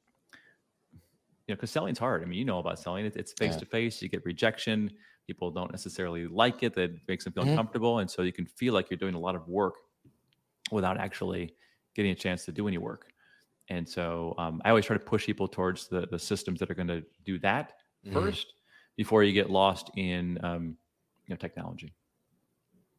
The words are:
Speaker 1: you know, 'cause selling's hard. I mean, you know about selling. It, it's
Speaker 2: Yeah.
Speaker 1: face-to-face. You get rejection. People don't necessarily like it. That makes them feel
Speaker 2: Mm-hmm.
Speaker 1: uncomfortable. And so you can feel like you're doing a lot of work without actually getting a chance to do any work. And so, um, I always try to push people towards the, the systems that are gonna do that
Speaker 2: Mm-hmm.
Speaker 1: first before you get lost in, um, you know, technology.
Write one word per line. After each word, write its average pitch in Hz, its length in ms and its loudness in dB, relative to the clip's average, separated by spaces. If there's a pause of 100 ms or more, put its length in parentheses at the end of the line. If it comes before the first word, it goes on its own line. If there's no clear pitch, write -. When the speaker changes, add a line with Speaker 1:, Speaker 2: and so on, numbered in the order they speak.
(1500)
Speaker 1:
you 104 80 -4
know, - 20 -4
'cause - 140 -6
selling's 170 280 0
hard. 117 240 0
I 85 40 -6
mean, 87 120 -4
you 123 60 0
know 98 140 0
about 87 200 -2
selling. 95 280 -4
It, 104 100 -6
it's - 240 -10
Speaker 2:
Yeah. 113 80 2
Speaker 1:
face-to-face. 110 540 -2
You - 60 -6
get - 160 -4
rejection. 107 640 0 (360)
People 90 240 -6
don't 90 200 -6
necessarily 85 560 -6
like 113 360 2
it. 117 120 0
That 90 180 0 (160)
makes 92 160 -4
them 85 100 -8
feel 90 100 0
Speaker 2:
Mm-hmm. 139 80 4
Speaker 1:
uncomfortable. 117 460 2
And 92 120 0
so - 120 -2
you 92 100 0
can 87 140 -6
feel 123 280 0
like 92 160 2
you're 90 80 -4
doing 95 160 -2
a 85 40 -4
lot 90 180 -2
of 80 120 -8
work 92 260 0 (1000)
without 92 260 0
actually 92 560 -4 (400)
getting 101 180 2
a - 20 2
chance 90 320 -2
to 87 60 -8
do 104 160 -2
any 90 100 0
work. - 340 -8 (560)
And 87 200 -4
so, 85 500 -2
um, 82 260 -4
I 107 60 6
always 110 160 8
try 110 100 2
to - 80 -2
push - 220 0
people 98 220 0
towards 92 400 0
the, 90 180 -2
the 87 120 -4
systems 95 420 -2
that 92 100 -2
are 87 40 -2
gonna 87 280 -2 (220)
do 95 160 -2
that 117 340 0 (320)
Speaker 2:
Mm-hmm. 98 80 -6
Speaker 1:
first 190 400 0 (420)
before 107 280 6
you 101 80 6
get 98 180 4
lost 95 460 4
in, 90 480 0
um, 85 340 -4 (480)
you - 80 -14
know, - 20 -8
technology. - 580 -10 (1040)